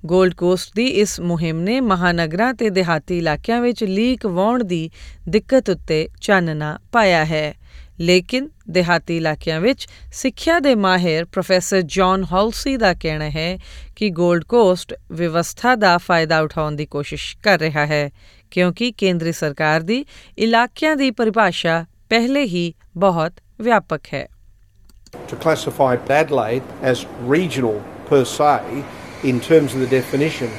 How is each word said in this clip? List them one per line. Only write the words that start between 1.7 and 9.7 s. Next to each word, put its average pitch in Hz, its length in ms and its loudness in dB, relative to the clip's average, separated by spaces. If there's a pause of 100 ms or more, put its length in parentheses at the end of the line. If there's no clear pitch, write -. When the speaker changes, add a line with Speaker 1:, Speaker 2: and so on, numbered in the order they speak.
Speaker 1:
ਮਹਾਨਗਰਾਂ 180 720 0
ਤੇ 220 160 -2
ਦਿਹਾਤੀ 175 480 -2
ਇਲਾਕਿਆਂ 170 440 -2
ਵਿੱਚ 240 220 -2
ਲੀਕ 220 420 0
ਵਾਹੁਣ 214 380 0
ਦੀ 165 260 -4 (400)
ਦਿੱਕਤ 220 400 2
ਉੱਤੇ 160 380 -2 (140)
ਚਾਨਣਾ 156 560 0 (140)
ਪਾਇਆ 185 340 4
ਹੈ, 151 280 -2 (460)
ਲੇਕਿਨ 180 500 2 (220)
ਦਿਹਾਤੀ 170 460 0
ਇਲਾਕਿਆਂ 160 440 -4
ਵਿੱਚ 247 240 0 (280)